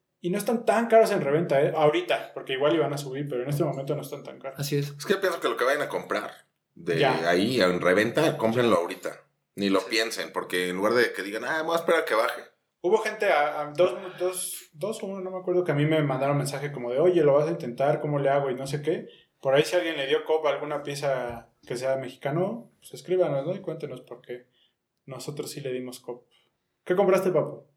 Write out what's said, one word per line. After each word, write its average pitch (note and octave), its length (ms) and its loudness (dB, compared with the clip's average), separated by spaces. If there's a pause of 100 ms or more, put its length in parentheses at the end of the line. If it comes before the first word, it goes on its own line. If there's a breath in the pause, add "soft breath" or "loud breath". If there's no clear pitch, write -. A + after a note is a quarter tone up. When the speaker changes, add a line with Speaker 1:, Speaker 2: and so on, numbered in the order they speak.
(200)
Speaker 1:
Y F3 100 -4
no G3 80 -2
están A3+ 260 -2
tan A#3 240 2
caros A3 240 6
en F#3+ 80 0
reventa, C#3+ 420 2
¿eh? F3 140 2
Ahorita, D3+ 580 2
porque C3+ 200 -6
igual C#3+ 200 2
iban C#3+ 180 0
a C#3+ 60 -6
subir, C#3+ 300 -8
pero B2+ 160 -4
en C#3 60 -4
este D3 120 0
momento C#3 320 -4
no - 80 -4
están - 220 -12
tan - 160 -16
caros. - 180 -12
Speaker 2:
Así D3 180 -2
es. C#3+ 120 -2 (100)
Speaker 3:
Es - 80 -12
que G3+ 60 2
yo G3 80 0
pienso F3+ 200 -2
que D3 80 0
lo A#2 80 -2
que A#2+ 80 0
vayan C#3+ 180 2
a - 60 -4
comprar - 420 -6 (440)
de E2+ 240 -2
Speaker 1:
Ya. D#2+ 300 2
Speaker 3:
ahí G#2 320 4
en F2+ 200 2
reventa, G#2+ 560 2
cómprenlo A2+ 400 2
ahorita. F2 460 -4 (340)
Ni G2+ 140 0
lo F#2+ 100 4
Speaker 2:
Sí. F#2 100 -4
Speaker 3:
piensen, A2 420 -2
porque F2+ 380 -2
en F2+ 60 -4
lugar G#2 180 2
de A#2+ 180 4
que G2 100 -6
digan, G#2 220 -6
"Ah, D#3 200 -2
voy E3 100 -2
a E3 60 2
esperar E3 220 2
a - 20 -6
que C3 100 -2
baje". A2+ 260 0 (400)
Speaker 1:
Hubo G3+ 180 2
gente, G#3+ 280 -2
a, D3+ 340 2
a, D3 120 -8
dos, F3 200 4 (260)
dos, - 540 -6
dos G3 300 -8
o G#3 40 -6
uno, G3 140 -8
no F#3 120 -8
me F#3 60 -8
acuerdo, F3+ 260 0
que E3 80 0
a - 20 0
mí C#3+ 100 2
me D#3 180 2
mandaron C#3 360 0
mensaje C#3+ 340 -4
como B2 200 -6
de, C3 80 2
"Oye, E3+ 240 6
¿lo C#3 100 6
vas D3+ 140 4
a - 20 -2
intentar? C#3+ 500 -2
¿Cómo D3 200 -2
le C3+ 100 0
hago?", C#3 200 2
y B2 40 -4
no C3 140 -8
sé C#3+ 140 -4
qué. E3 260 -4 (320 loud breath)
Por C3+ 140 2
ahí D3 100 8
si - 120 -2
alguien E3 200 0
le C3+ 100 -4
dio D3+ 180 0
cop D#3 220 0
a C#3+ 40 2
alguna D3 340 -4
pieza C3 640 -4 (180)
que B2 100 -6
sea C3 200 0
mexicano, D#3+ 760 -4 (100)
pues - 140 -20
escríbanos, D#3+ 500 0
¿no? F3 100 -4
Y G3 40 -8
cuéntenos D#3 420 -10
por - 220 -18
qué. B2+ 240 -14 (600)
Nosotros D3 440 -10
sí D3 100 -12
le C3 120 -6
dimos B2+ 280 -8
cop. - 240 -12 (600)
¿Qué F3+ 100 0
compraste, F#3+ 360 4
Papu? D3 340 0 (120)